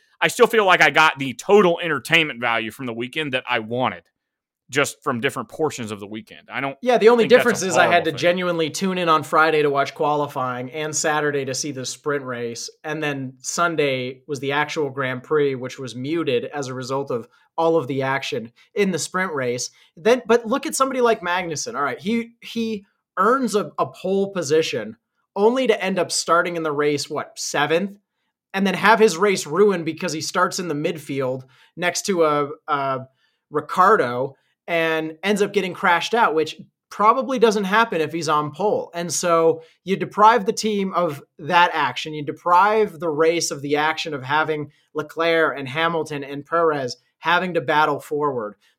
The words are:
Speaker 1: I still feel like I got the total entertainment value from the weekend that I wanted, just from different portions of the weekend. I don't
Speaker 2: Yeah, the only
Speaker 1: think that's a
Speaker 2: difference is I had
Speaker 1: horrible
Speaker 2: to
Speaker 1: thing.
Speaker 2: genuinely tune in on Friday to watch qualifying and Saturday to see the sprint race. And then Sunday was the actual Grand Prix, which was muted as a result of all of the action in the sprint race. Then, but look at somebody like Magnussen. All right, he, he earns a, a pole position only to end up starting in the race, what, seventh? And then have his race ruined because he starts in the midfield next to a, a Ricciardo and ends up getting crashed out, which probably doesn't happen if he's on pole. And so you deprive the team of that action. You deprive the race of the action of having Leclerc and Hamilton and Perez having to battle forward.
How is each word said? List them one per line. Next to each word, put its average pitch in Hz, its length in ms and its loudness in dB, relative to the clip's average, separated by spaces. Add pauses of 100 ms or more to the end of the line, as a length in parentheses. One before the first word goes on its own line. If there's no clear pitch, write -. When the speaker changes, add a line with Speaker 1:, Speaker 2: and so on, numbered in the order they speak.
(220)
Speaker 1:
I 170 80 4
still 233 180 6
feel 220 180 4
like 175 160 6
I 151 100 6
got 156 280 4
the 135 140 -4
total 185 480 4
entertainment 156 580 0
value 113 320 -2
from 135 140 -12
the 120 80 -6
weekend 127 400 -6
that 127 160 -4
I 123 100 2
wanted, 110 440 -4 (640)
just 139 340 -2
from 127 160 -4
different 131 300 -6
portions 127 420 -6
of 101 80 -10
the 101 80 -12
weekend. 104 420 -16
I 117 120 -8
don't 139 200 -6
Speaker 2:
Yeah, 240 160 2
the 208 120 6
only 240 140 4
Speaker 1:
think - 80 2
that's 240 100 8
a - 20 0
Speaker 2:
difference 233 200 0
is 180 120 -2
I 180 80 6
had 165 60 4
Speaker 1:
horrible 170 160 4
Speaker 2:
to 160 60 0
Speaker 1:
thing. 147 60 -10
Speaker 2:
genuinely 170 520 0
tune 185 280 -4
in 175 120 0
on 156 140 4
Friday 156 380 4
to 147 80 2
watch 139 240 0
qualifying 139 800 -2
and 156 240 -6
Saturday 147 480 0
to 131 100 -6
see 147 180 -6
the 127 140 -10
sprint 143 380 -6
race. 120 460 -8 (160)
And 156 180 -6
then 135 360 -6
Sunday 139 840 -2
was 143 140 -8
the 139 140 -4
actual 147 360 -2
Grand 127 340 -6
Prix, 143 320 0
which 127 240 -12
was 120 160 -12
muted 135 500 -2
as 139 220 -8
a 131 60 -10
result 131 380 -6
of 113 160 -6 (300)
all 165 200 2
of 135 100 0
the 135 140 -2
action 131 500 -4 (220)
in 196 180 0
the 160 80 -4
sprint 185 340 -4
race. 127 360 -4 (260)
Then, 226 300 4
but 233 200 2
look 269 200 -2
at - 100 -6
somebody 269 240 0
like 226 220 2
Magnussen. 170 540 -6
All 135 60 -4
right, 143 180 -2
he, 233 420 -4
he 220 440 -6 (320)
earns 226 360 2
a, 185 240 -2
a 165 80 0
pole 196 460 -4
position 143 640 -2 (400)
only 233 320 4
to 185 160 2
end 185 160 0
up 170 100 0
starting 175 460 0
in 165 80 -4
the 156 80 -2
race, 147 380 0
what, 139 280 -8
seventh? 160 600 -2 (560)
And 196 120 0
then 185 100 0
have 196 220 6
his 202 200 4
race 190 280 0
ruined 175 380 2
because 156 300 -6
he 156 80 -6
starts 180 360 -2
in 180 120 -6
the 151 40 -2
midfield 139 680 -4 (320)
next 175 300 -4
to 180 180 2
a, 147 260 2 (200)
a 139 300 -2 (520)
Ricciardo 147 840 2 (300)
and 160 560 -2
ends 196 200 0
up 202 100 0
getting 185 220 -2
crashed 175 400 0
out, 208 220 2
which - 260 -2 (280)
probably 233 500 2
doesn't 208 260 4
happen 214 340 2
if 151 140 -2
he's 160 160 -4
on 151 220 0
pole. 190 420 -2
And 170 180 -6
so 165 520 2 (200)
you 185 140 -2
deprive 208 480 4
the 220 80 0
team 202 400 -2
of 165 280 -2 (180)
that 175 340 2
action. 151 400 -4
You 151 100 -8
deprive 175 800 2
the 170 80 -2
race 160 420 2
of 143 100 -10
the 143 140 -2
action 156 380 -2
of 127 100 -10
having 151 480 -2 (220)
Leclerc 151 680 0
and 135 80 -8
Hamilton 151 560 -2
and 139 220 -12
Perez 151 500 0 (260)
having 175 320 0
to 165 80 0
battle 151 380 2
forward. 135 560 -4 (240)